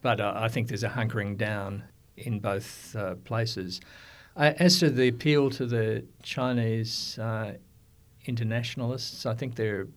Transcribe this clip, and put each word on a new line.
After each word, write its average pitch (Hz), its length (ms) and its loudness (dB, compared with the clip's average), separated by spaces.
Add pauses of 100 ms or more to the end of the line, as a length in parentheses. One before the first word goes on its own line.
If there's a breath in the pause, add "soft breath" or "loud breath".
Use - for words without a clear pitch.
but, 113 180 2
uh, 101 160 0
I 113 120 0
think 113 200 0
there's 104 160 -4
a 104 40 0
hunkering 110 480 -2
down 104 480 -4 (320)
in 113 240 -4
both, 98 560 -4
uh, 95 180 -4
places. 107 680 -4 (560 loud breath)
Uh, 147 220 6
as 175 220 6
to 160 100 6
the 127 180 6
appeal 143 420 4
to 131 140 -4
the 113 400 0 (180)
Chinese, 113 960 -2
uh, 110 340 -4 (720)
internationalists, 120 1000 -2
I 113 80 0
think 123 200 -6
they're 107 280 0
a 95 40 -6 (100)